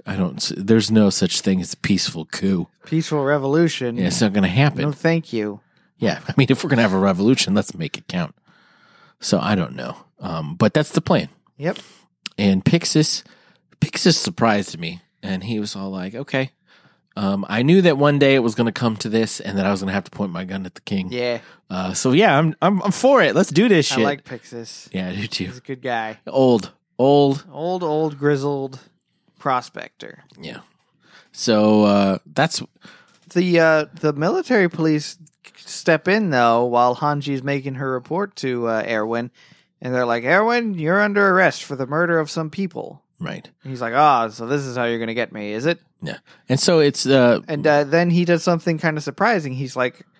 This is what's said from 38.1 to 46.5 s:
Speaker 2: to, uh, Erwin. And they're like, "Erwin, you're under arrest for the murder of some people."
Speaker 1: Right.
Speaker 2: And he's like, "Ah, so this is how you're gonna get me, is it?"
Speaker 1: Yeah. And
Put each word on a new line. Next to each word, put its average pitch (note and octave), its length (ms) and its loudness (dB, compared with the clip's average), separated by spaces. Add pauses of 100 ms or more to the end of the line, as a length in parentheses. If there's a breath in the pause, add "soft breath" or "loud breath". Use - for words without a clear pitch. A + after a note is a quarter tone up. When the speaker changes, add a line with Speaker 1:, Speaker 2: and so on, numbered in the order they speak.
Speaker 2:
to, B2 300 -4
uh, A2 200 -2
Erwin. A#2 440 -4 (500 soft breath)
And B2+ 120 -6
they're B2+ 120 0
like, A#2 180 -2
"Erwin, G#3+ 520 0
you're E3+ 260 0
under G3+ 280 2
arrest F3+ 340 2
for C#3+ 120 -10
the C3 120 -6
murder E3 320 0
of D3+ 100 -4
some D#3+ 200 -6
people." E3 520 -10 (180)
Speaker 1:
Right. - 300 -10 (140)
Speaker 2:
And C3 80 -12
he's B2 100 -8
like, A#2 140 -4
"Ah, C3+ 340 6
so A2+ 160 -12
this C#3+ 160 -2
is B2+ 160 -8
how B2 80 0
you're A#2 140 -2
gonna A2+ 160 -6
get A#2 180 -4
me, G#2 180 -8
is A2+ 140 -6
it?" E3+ 140 0 (220)
Speaker 1:
Yeah. - 160 -10 (300 soft breath)
And C3 120 0